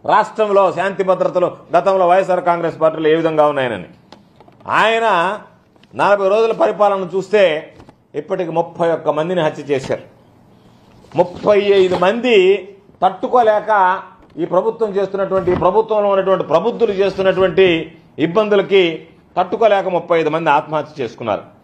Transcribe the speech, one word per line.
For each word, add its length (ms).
రాష్ట్రంలో 640
శాంతి 320
భద్రతలు 540
గతంలో 300
వైఎస్ఆర్ 360
కాంగ్రెస్ 380
పార్టీలో 280
ఏ 60
విధంగా 320
ఉన్నాయనని. 380
ఆయన 720
నలభై 320
రోజుల 240
పరిపాలన 640
చూస్తే 580
ఇప్పటికి 360
ముప్పై 400
ఒక్క 180
మందిని 320
హత్య 220
చేశారు. 380
ముప్పై 440
ఐదు 360
మంది 400
తట్టుకోలేక 960
ఈ 80
ప్రభుత్వం 440
చేస్తున్నటువంటి, 600
ఈ 40
ప్రభుత్వంలో 540
ఉన్నటువంటి 340
ప్రబుద్ధులు 480
చేస్తున్నటువంటి 1040
ఇబ్బందులకి 880
తట్టుకోలేక 500
ముప్పై 320
ఐదు 100
మంది 200
ఆత్మహత్య 540
చేసుకున్నారు. 380